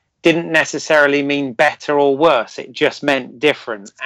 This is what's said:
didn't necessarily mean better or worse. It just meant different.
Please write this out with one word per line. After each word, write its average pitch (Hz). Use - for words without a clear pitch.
didn't 170
necessarily 147
mean 143
better 147
or 139
worse. 139
It -
just 139
meant 135
different. 113